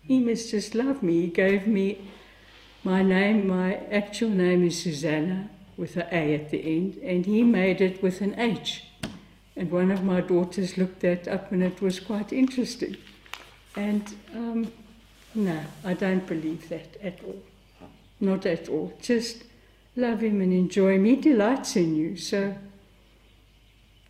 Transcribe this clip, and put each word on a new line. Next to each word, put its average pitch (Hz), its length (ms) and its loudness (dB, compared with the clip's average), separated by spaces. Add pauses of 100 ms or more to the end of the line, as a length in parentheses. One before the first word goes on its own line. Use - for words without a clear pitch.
He 262 160 4
must 233 320 0
just 208 240 -4
love 269 260 0
me. 170 200 2
He 180 60 0
gave 190 400 2
me 196 300 2 (840)
my 185 180 2
name. 196 460 4
My 185 280 0 (160)
actual 208 380 -2
name 180 340 4
is 170 180 0
Susanna, 165 680 -2 (280)
with 170 200 -6
an 165 140 -4
A 151 240 2
at 147 140 -6
the 156 100 -2
end, 160 440 -2
and 180 220 0
he 214 180 4
made 190 380 4
it 185 220 0
with 185 180 0
an 202 180 -2
H. - 440 -4 (720)
And 180 160 -4
one 180 180 2
of 190 140 0
my 180 180 2
daughters 180 560 0
looked 185 220 -2
that 175 280 0
up, 190 240 -6
and 185 120 2
it 180 180 -2
was 185 180 0
quite 208 320 -6
interesting. 254 640 -2 (800)
And, 208 380 -2 (200)
um, 226 380 -4 (600)
no, 175 260 0 (240)
I 180 120 -2
don't 185 320 0
believe 160 420 -6
that - 320 -10
at 185 240 -10
all. 190 160 -12 (800)
Not 190 260 0
at 165 240 -2
all. 156 320 -4
Just - 420 -2 (540)
love 233 240 0
him 208 200 2
and 185 120 4
enjoy 190 420 4
him. 190 100 4
He 240 120 6
delights 262 580 2
in 165 200 2
you. 156 200 -2
So 196 400 -4 (1500)